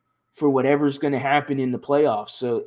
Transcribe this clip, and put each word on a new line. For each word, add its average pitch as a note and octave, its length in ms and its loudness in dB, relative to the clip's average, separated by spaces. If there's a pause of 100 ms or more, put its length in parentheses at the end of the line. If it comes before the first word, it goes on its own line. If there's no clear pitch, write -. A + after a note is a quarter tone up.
(340)
for D3 180 2
whatever's C#3 480 2
gonna C#3+ 180 -2
happen C#3 420 0
in B2+ 120 -2
the A#2+ 80 -4
playoffs. C3+ 500 0
So A#2 380 -4